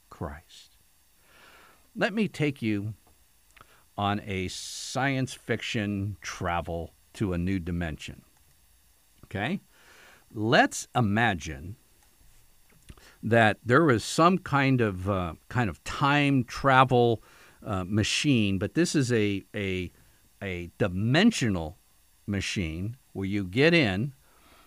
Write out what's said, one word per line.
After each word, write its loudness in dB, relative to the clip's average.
Christ." -14
Let 0
me 0
take -4
you -2
on 0
a -4
science -4
fiction -4
travel -6
to -2
a -2
new 0
dimension. -6
Okay? -6
Let's 0
imagine -2
that 4
there 4
was 4
some 2
kind 2
of, 0
uh, -2
kind 0
of -10
time 2
travel, 4
uh, -4
machine, 2
but -4
this 0
is 0
a, 0
a, -4
a -8
dimensional 0
machine -6
where -6
you -2
get 2
in 0